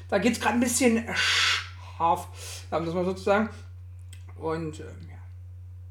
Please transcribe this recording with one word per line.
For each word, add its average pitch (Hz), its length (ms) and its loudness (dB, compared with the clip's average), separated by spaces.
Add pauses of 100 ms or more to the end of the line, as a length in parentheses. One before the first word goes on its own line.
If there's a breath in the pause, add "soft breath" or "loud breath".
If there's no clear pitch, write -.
Da - 80 4
geht's 220 240 4
grad 226 120 2
ein 240 60 4
bisschen 240 540 4
scharf, - 1120 2 (440 loud breath)
um 165 140 0
das 165 100 -2
mal 180 100 2
so 190 80 0
zu - 100 -6
sagen. 214 260 4 (920 loud breath)
Und, 160 400 -4
ähm, 139 60 -12 (220)
ja. - 60 -14 (760)